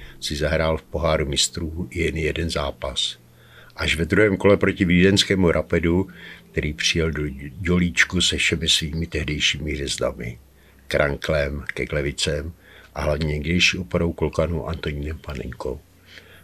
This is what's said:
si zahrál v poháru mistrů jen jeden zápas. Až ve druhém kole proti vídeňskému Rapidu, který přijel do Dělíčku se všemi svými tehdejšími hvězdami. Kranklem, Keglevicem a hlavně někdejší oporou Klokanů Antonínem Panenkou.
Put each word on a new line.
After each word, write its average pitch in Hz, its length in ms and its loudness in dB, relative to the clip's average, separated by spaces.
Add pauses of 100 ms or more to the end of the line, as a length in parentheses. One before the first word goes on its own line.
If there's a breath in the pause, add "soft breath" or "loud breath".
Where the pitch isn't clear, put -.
(200 loud breath)
si 76 160 -6
zahrál 80 400 2
v - 60 -6
poháru 78 440 0
mistrů 80 640 -2
jen 80 260 -2
jeden 80 340 -2
zápas. - 680 -4 (580 loud breath)
Až 76 200 -2
ve 82 80 2
druhém 98 320 4
kole 101 200 6
proti 98 280 2
vídeňskému 92 640 6
Rapidu, 85 580 2 (440 loud breath)
který 76 200 -2
přijel 80 380 0
do 76 180 -4 (320)
Dělíčku 87 600 2
se - 160 0
všemi 80 320 0
svými 80 380 0
tehdejšími 76 680 -2
hvězdami. 64 680 -4 (500 soft breath)
Kranklem, 71 760 0 (100)
Keglevicem 73 760 -2 (420 loud breath)
a 73 80 -4
hlavně 76 240 0
někdejší 78 520 2
oporou 85 340 0
Klokanů 80 560 -2
Antonínem 76 500 -6
Panenkou. - 600 -8 (640 loud breath)